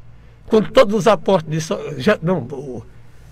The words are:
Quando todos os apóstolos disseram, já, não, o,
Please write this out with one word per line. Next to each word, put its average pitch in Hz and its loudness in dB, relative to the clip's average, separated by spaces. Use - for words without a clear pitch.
Quando 220 2
todos 220 4
os 196 2
apóstolos 180 2
disseram, 156 -6
já, 208 2
não, 175 -2
o, 127 -10